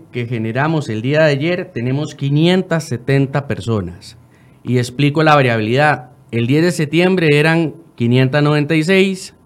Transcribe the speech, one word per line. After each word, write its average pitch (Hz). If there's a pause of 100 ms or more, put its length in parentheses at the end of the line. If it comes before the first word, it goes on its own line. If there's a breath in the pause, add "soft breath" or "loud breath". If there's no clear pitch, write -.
(140)
que 120
generamos 127
el 110
día 147
de 156
ayer, 170
tenemos 131
quinientas 165
setenta 135
personas. 98 (460 soft breath)
Y 123
explico 143
la 156
variabilidad. 127 (180)
El 117
diez 143
de 175
septiembre 165
eran 165 (220)
quinientas 131
noventa 151
y 156
seis. 190 (120)